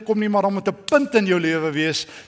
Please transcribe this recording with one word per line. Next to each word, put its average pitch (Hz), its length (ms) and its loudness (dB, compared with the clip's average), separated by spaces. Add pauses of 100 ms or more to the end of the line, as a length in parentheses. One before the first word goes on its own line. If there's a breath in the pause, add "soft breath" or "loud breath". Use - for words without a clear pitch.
kom 214 160 0
nie, 214 80 0
maar 202 160 2
dan 202 80 0
moet 190 160 -4
'n - 160 -4
punt 285 300 2
in 208 100 4
jou 180 140 2
lewe 160 340 0
wees 156 320 -2 (220 loud breath)